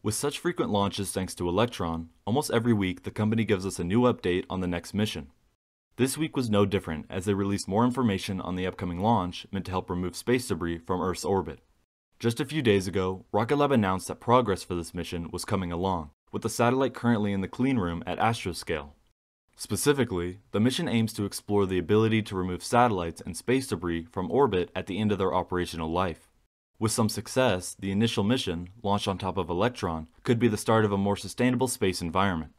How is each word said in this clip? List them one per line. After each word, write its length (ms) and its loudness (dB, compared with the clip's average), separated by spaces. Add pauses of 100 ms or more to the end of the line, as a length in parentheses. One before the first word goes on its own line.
With 140 -2
such 240 -2
frequent 320 -2
launches 400 0
thanks 240 -4
to 140 -2
Electron, 600 0 (140)
almost 280 0
every 200 2
week 300 0
the 80 -8
company 340 0
gives 220 0
us 140 -6
a 20 -2
new 200 2
update 460 2
on 120 -4
the 80 -2
next 260 -4
mission. 380 -2 (640)
This 200 0
week 200 -2
was 120 0
no 160 6
different, 460 -2
as 140 -6
they 100 2
released 320 0
more 180 2
information 560 0
on 140 -6
the 140 -2
upcoming 320 -6
launch 500 0
meant 140 -4
to 80 -8
help 180 -4
remove 240 -4
space 320 0
debris 320 -2
from 240 -4
Earth's 220 -4
orbit. 340 0 (600)
Just 180 0
a 60 -2
few 180 -4
days 240 4
ago, 460 -4
Rocket 240 2
Lab 160 4
announced 340 2
that 140 -8
progress 420 2
for 140 -6
this 180 -6
mission 380 -6
was 120 -8
coming 280 -2
along, 400 -2 (180)
with 120 -6
the 60 -2
satellite 460 2
currently 380 2
in 80 -2
the 80 -4
clean 300 0
room 280 -2
at 140 -4
Astroscale. 680 -2 (680)
Specifically, 840 0 (100)
the 100 0
mission 260 2
aims 280 0
to 100 -2
explore 400 0
the 140 0
ability 420 4
to 160 -6
remove 260 -2
satellites 600 2
and 120 -10
space 320 -2
debris 460 -4
from 180 -4
orbit 460 2
at 80 -6
the 140 -6
end 120 2
of 60 2
their 160 0
operational 580 -2
life. 380 -2 (500)
With 140 0
some 160 2
success, 680 -2
the 160 -6
initial 320 2
mission, 460 -2 (140)
launched 260 0
on 80 -2
top 220 -4
of 100 -2
Electron, 600 -2 (160)
could 140 2
be 100 4
the 100 0
start 260 4
of 80 2
a 60 2
more 180 2
sustainable 520 0
space 340 0
environment. 560 0